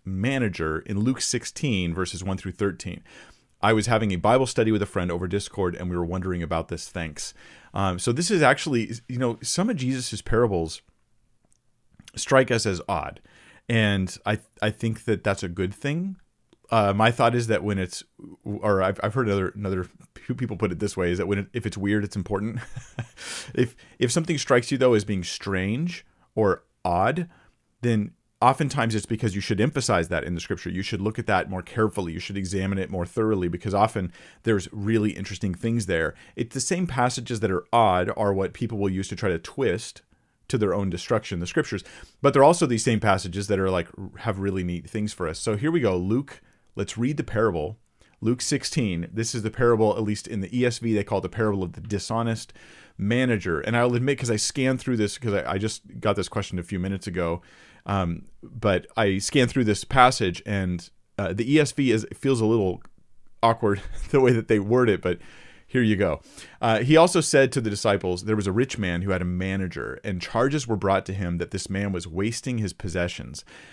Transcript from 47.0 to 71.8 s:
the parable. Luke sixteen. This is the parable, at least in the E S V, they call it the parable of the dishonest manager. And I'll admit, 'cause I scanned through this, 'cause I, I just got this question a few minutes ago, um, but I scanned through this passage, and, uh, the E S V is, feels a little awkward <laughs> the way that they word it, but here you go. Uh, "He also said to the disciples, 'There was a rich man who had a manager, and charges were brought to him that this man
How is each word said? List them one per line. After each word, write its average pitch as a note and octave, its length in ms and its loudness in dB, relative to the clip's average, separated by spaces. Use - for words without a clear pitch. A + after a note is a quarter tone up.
the - 80 -4
parable. G2+ 540 0
Luke A#2+ 200 0
sixteen. G2+ 720 -2
This A2 220 -4
is A#2 80 -4
the G#2+ 80 -4
parable, A2 460 4
at A2 80 -2
least G#2 240 -4
in G2+ 140 -4
the G2 140 -6
E B2 80 2
S A#2+ 140 0
V, A#2 160 0
they G#2 80 2
call G2 160 -2
it F2+ 40 -2
the F2+ 60 -6
parable G#2 360 0
of E2+ 80 -6
the - 80 -14
dishonest A2 720 -4
manager. G#2+ 600 0
And A2 180 0
I'll B2 200 4
admit, C3 240 0
'cause A#2 100 -2
I G#2+ 60 2
scanned C3 440 0
through B2 180 -2
this, G#2 200 0
'cause G#2+ 160 -2
I, D2 200 -2
I G2 40 0
just A2 240 -4
got G#2 160 2
this F#2 140 -2
question F#2+ 320 -4
a - 20 -6
few F#2+ 160 -6
minutes F#2+ 300 -4
ago, E2+ 340 -2
um, F2+ 420 -2
but G2+ 460 0
I G2+ 220 2
scanned B2 320 2
through B2+ 140 0
this G#2 180 0
passage, B2+ 640 4
and, F#2 420 -2
uh, F#2 140 -2
the A#2+ 240 2
E - 20 8
S C#3+ 140 4
V C3+ 180 2
is, A2 240 2
feels C3 260 0
a A2 60 2
little G#2+ 380 2
awkward A2 400 4
<laughs> - 140 -6
the C#3 100 6
way B2+ 120 8
that A2+ 140 2
they A2 140 4
word A#2 280 4
it, F#2 140 2
but F2+ 160 0
here B2+ 140 2
you G#2+ 140 4
go. F2 260 0
Uh, A2+ 160 4
"He C#3 180 6
also E3+ 240 8
said C3+ 300 4
to C#3 100 -2
the A2 80 -2
disciples, F#2+ 560 0
'There G#2+ 120 0
was G2+ 100 -2
a F#2+ 60 0
rich B2 260 0
man F2+ 240 -2
who G2+ 80 -2
had F#2 100 0
a F2+ 60 -2
manager, F2+ 800 -4
and F#2 180 -4
charges B2+ 460 -2
were A2 80 0
brought F#2+ 300 2
to F#2 60 -6
him F2+ 260 -2
that E2+ 120 -4
this - 180 -6
man G2 220 -4